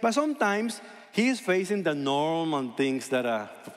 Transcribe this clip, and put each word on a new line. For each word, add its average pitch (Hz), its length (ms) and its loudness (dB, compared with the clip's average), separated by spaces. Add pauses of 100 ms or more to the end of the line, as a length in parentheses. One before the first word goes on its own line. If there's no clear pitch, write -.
but 226 100 4
sometimes 233 680 0 (320)
he 233 160 4
is 262 100 0
facing 190 460 0
the 160 100 2
normal 143 800 0
things 135 380 0
that 127 140 2
a 110 240 -2 (280)